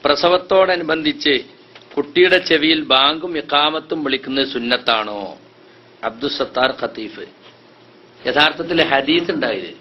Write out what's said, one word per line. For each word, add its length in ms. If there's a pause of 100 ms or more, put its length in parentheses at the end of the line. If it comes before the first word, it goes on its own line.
പ്രസവത്തോടനുബന്ധിച്ച് 1400 (540)
കുട്ടിയുടെ 400
ചെവിയിൽ 440
ബാങ്കും 560
ഇഖാമത്തും 680
വിളിക്കുന്നത് 440
സുന്നത്താണോ? 920 (680)
അബ്ദുൽ 260
സത്താർ 440 (100)
ഖത്തീഫ്. 360 (1080)
യഥാർത്ഥത്തിൽ 540
ഹദീസ് 500
ഉണ്ടായത് 500